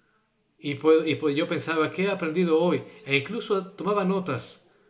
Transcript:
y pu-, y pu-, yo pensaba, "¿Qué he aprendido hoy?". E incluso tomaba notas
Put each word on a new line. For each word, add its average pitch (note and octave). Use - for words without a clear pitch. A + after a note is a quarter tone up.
y C#3+
pu-, D#3+
y D3+
pu-, D3+
yo D#3+
pensaba, D#3+
"¿Qué F#3
he G3+
aprendido E3+
hoy?". E3
E C#3
incluso F#3+
tomaba G3
notas F3+